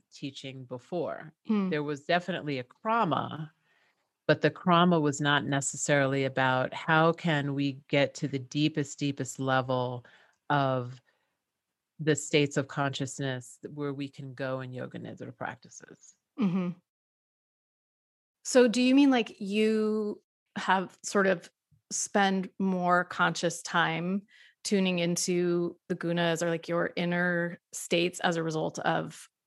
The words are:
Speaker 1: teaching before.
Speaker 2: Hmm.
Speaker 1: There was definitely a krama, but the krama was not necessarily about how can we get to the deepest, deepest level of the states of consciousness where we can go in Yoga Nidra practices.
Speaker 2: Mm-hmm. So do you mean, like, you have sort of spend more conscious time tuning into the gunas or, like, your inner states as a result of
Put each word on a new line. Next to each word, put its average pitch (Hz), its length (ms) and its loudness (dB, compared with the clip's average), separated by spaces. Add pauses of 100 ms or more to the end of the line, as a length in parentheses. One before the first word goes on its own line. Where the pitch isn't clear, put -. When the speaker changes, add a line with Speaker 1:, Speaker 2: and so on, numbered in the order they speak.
(120)
Speaker 1:
teaching 135 520 -14
before. 127 680 -8 (140)
Speaker 2:
Hmm. 196 240 2
Speaker 1:
There 151 120 0
was 147 220 -6
definitely 165 540 -2
a 123 60 -8
krama, 156 840 -2 (800)
but 151 140 4
the 151 80 4
krama 175 500 4
was 147 200 0
not 143 260 2
necessarily 139 800 0
about 131 500 2
how 165 380 4
can 143 420 0
we 139 340 -2
get 143 280 2
to 151 120 -4
the 135 100 -4
deepest, 147 600 -2
deepest 139 420 -4
level 127 640 0 (460)
of 131 500 0 (1000)
the 151 160 2
states 147 400 0
of 135 120 0
consciousness 135 920 -6 (160)
where 143 200 -6
we 139 140 -8
can 135 260 -16
go 131 260 -6
in 127 140 -12
Yoga 127 240 -10
Nidra 113 380 -12
practices. - 800 -16 (260)
Speaker 2:
Mm-hmm. 180 300 0 (1700)
So 247 240 6
do 233 140 0
you 254 120 4
mean, 277 160 8
like, 240 300 0
you 214 800 0 (360)
have 190 460 0
sort 196 240 2
of 180 240 0 (400)
spend 190 680 0
more 180 460 2
conscious 170 580 -2
time 175 600 0 (420)
tuning 185 340 2
into 175 800 0 (120)
the 185 80 -4
gunas 170 460 0
or, 170 80 0
like, 165 180 -4
your 170 280 -2
inner 175 640 -2 (120)
states 175 480 -2
as 175 160 0
a 165 60 -2
result 160 380 -4
of 160 480 -4 (180)